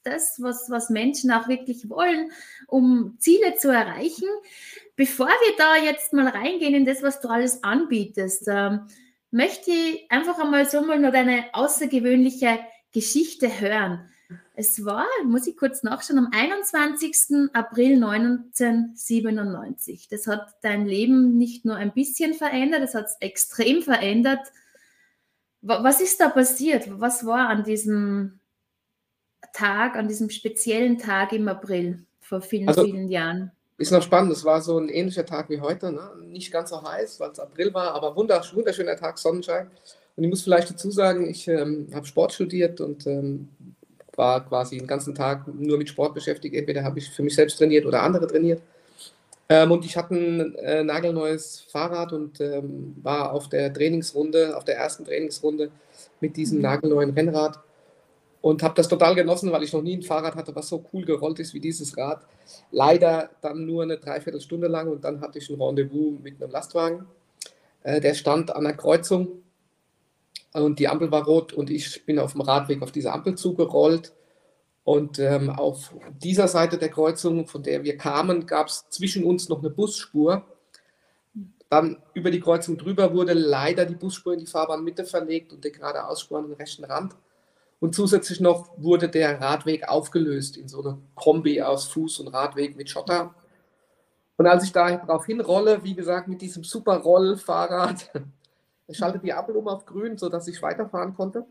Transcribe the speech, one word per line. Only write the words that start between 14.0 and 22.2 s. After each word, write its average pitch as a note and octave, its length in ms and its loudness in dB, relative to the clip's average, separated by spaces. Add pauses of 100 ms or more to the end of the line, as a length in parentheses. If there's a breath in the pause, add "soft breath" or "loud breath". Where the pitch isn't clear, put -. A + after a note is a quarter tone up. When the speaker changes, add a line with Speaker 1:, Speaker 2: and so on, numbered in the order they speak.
Speaker 1:
Es G#3+ 300 -2
war, G#3 200 -2 (200)
muss B3 220 2
ich F4 100 -6
kurz C4+ 260 -2
nachschauen, C4 360 0
am A#3+ 120 2
einundzwanzigsten D4+ 1200 0
April A#3+ 440 4
neunzehnhundertsiebenundneunzig. A3+ 2000 0
Das G#3 200 -8
hat G#3 200 -4 (140)
dein G#3 240 0
Leben A#3+ 520 4
nicht A#3+ 280 0
nur A3 100 0
ein G#3 180 -4
bisschen D4+ 420 0